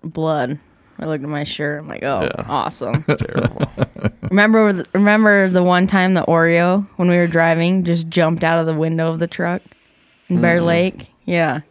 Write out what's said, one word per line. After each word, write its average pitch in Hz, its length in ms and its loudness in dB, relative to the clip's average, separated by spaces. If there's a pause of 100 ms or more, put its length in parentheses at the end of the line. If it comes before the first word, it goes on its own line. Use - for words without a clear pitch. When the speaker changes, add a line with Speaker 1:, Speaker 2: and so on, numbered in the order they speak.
Speaker 1:
blood. 151 540 -4 (420)
I - 60 -8
looked 151 180 -6
at 151 60 -8
my 147 120 -6
shirt. 147 380 -6
I'm 151 80 -16
like, - 160 -10
"Oh, 123 180 -2
Speaker 2:
Yeah. - 260 -6
Speaker 1:
awesome." 131 540 -4
Speaker 2:
<laughs> - 60 -6
Terrible. - 640 -4 (600)
Speaker 1:
Remember 214 420 4
the, 180 200 -6
remember 208 560 4
the 180 140 2
one 180 260 4
time 185 260 2
the 175 120 2
Oreo, 170 600 2 (100)
when 180 120 2
we 175 80 4
were 175 100 2
driving, 170 560 2
just 170 260 -2
jumped 165 360 0
out 165 160 2
of 160 60 -2
the 160 80 -2
window 160 360 -2
of 165 80 -6
the 170 80 -4
truck 175 360 -6 (680)
in 175 120 0
Bear 170 200 2
Speaker 2:
Mm-mm. 170 60 0
Speaker 1:
Lake? 170 440 -2 (140)
Yeah. 160 360 -2 (100)